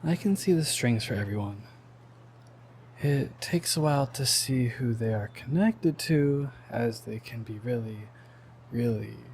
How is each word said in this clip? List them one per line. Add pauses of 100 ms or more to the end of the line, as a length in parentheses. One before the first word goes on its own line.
I
can
see
the
strings
for
everyone. (1400)
It
takes
a
while
to
see
who
they
are
connected
to, (200)
as
they
can
be
really, (600)
really (180)